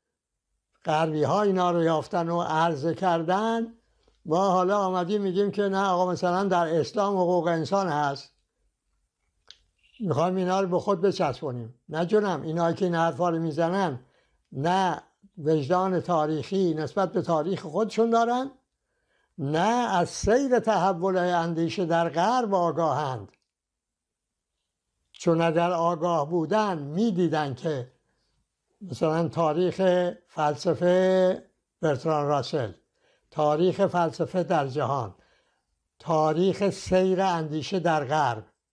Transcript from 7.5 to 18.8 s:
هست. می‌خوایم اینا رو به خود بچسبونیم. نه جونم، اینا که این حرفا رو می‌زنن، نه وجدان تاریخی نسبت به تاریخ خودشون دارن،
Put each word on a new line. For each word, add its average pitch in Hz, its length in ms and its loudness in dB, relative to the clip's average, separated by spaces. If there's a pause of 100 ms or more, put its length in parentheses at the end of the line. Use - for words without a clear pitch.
هست. 143 440 -4 (1700)
می‌خوایم 170 340 0
اینا 185 260 0
رو 190 60 -2
به 175 120 0
خود 196 220 0
بچسبونیم. 139 760 -2 (140)
نه 160 160 -2
جونم، 196 360 0
اینا 165 320 0
که 190 120 -2
این 175 100 0
حرفا 165 340 0
رو 165 100 0
می‌زنن، 165 600 -2 (520)
نه 175 500 0 (360)
وجدان 165 640 0
تاریخی 160 720 0
نسبت 165 380 -2
به 190 100 -2
تاریخ 165 400 -2
خودشون 208 480 -2
دارن، 240 420 0 (840)